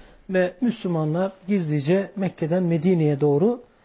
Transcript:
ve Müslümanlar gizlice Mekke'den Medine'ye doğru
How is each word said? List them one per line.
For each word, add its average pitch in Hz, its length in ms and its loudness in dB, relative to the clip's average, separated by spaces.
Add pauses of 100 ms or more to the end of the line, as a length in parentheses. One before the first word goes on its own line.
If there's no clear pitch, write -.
(300)
ve 185 300 0
Müslümanlar 175 720 -2 (160)
gizlice 175 680 0
Mekke'den 180 460 -2
Medine'ye 165 580 2
doğru 151 420 2 (220)